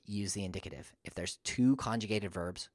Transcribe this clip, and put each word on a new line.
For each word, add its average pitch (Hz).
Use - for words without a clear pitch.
use 101
the 101
indicative. 92
If -
there's -
two 131
conjugated 107
verbs, 90